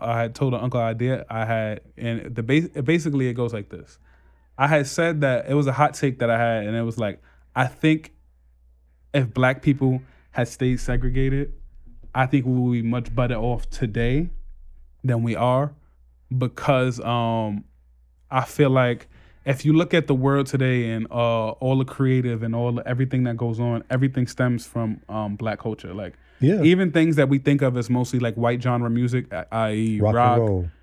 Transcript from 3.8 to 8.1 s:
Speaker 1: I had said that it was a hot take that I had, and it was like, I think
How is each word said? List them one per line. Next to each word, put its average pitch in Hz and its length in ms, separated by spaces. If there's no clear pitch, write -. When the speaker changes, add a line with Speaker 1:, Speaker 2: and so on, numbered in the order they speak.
Speaker 1:
I 139 120
had 151 180
said 165 360
that 127 280
it 139 40
was 147 120
a 131 60
hot 139 220
take 135 260
that 117 100
I 113 80
had, 113 280
and 107 100
it 117 60
was 113 160
like, 104 220
I 127 120
think 156 460